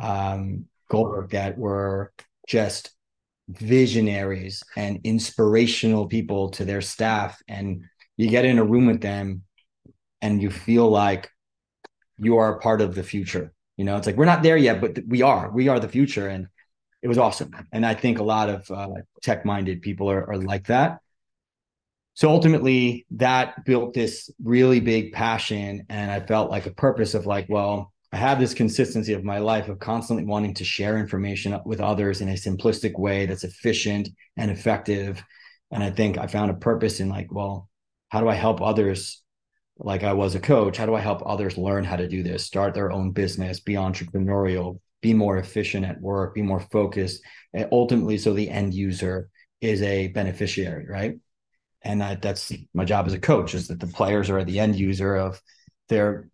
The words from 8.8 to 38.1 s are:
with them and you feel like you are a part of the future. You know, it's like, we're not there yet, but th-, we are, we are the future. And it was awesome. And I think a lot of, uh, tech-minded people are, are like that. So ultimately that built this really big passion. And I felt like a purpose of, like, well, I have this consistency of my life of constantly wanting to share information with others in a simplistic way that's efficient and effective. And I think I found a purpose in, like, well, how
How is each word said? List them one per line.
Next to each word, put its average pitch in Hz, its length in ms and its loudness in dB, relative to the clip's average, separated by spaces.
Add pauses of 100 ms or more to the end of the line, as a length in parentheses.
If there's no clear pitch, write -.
with 110 160 2
them 98 400 -4 (800)
and 104 180 2
you 98 100 0
feel 113 380 4
like 101 420 4 (880)
you 113 220 4
are 110 180 4
a - 40 -12
part 110 200 2
of 92 140 0
the 92 80 -4
future. 92 500 -6 (240)
You 98 80 -4
know, 101 140 0
it's 101 80 -6
like, 101 100 0
we're 143 80 6
not 170 180 6
there 160 140 8
yet, 117 240 6
but 110 140 -2
th-, 107 120 -8
we 120 140 2
are, 104 300 4
we 127 180 2
are 127 100 4
the 110 80 -2
future. 117 420 0
And 95 180 -8 (560)
it 120 60 -2
was 120 100 4
awesome. - 320 2 (220)
And 113 120 0
I 113 80 4
think 117 280 0
a 104 40 -2
lot 107 240 2
of, 98 220 -6
uh, 98 180 -8 (340)
tech-minded 95 600 -2
people 98 280 -4
are, 98 200 -2
are 101 80 -4
like 95 300 -4
that. 135 320 2 (1120)
So 156 160 6
ultimately 131 800 4
that 127 520 0
built 120 300 2
this 113 340 -4 (140)
really 123 380 6
big 113 320 0
passion. 107 760 -4
And 104 220 -6
I 101 80 -2
felt 107 320 0
like 98 160 -4
a 92 60 -10
purpose 117 420 0
of, 98 120 -4
like, 101 220 -4
well, 101 440 -2 (200)
I - 40 -8
have 127 240 2
this 123 140 2
consistency 113 580 0
of 98 100 -4
my 101 160 -4
life 107 300 0
of 98 100 -8
constantly 113 460 -4
wanting 104 300 -2
to 95 100 -10
share 104 340 -2
information 98 640 -4
with 107 160 -6
others 98 400 0
in 98 80 -4
a 98 40 -2
simplistic 95 640 -2
way 98 280 0
that's 92 180 -6
efficient 101 640 -2 (280)
and 107 140 -2
effective. 98 720 -2 (480)
And 101 140 -4
I 95 80 -4
think 101 260 0
I - 80 -6
found 104 240 -2
a 90 40 -2
purpose 110 440 -2
in, 95 100 -4
like, 98 240 -6
well, 98 360 -8 (400)
how 110 120 -2